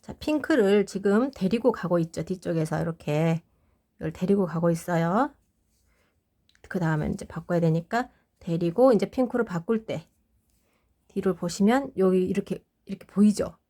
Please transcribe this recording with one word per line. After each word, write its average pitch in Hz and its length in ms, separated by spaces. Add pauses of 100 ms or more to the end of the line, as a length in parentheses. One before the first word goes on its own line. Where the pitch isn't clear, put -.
자, - 120
핑크를 233 680
지금 202 460
데리고 220 400
가고 175 300
있죠. 160 240
뒤쪽에서 165 580
이렇게 165 580 (560)
이걸 160 160
데리고 190 340
가고 165 240
있어요. 175 640 (1400)
그 180 120
다음에 156 300
이제 - 140
바꿔야 165 360
되니까 165 500 (300)
데리고 170 520
이제 196 160
핑크로 247 360
바꿀 220 420
때 139 220 (960)
뒤를 190 300
보시면 226 600
여기 185 280
이렇게, 190 380 (200)
이렇게 - 220
보이죠? - 500 (140)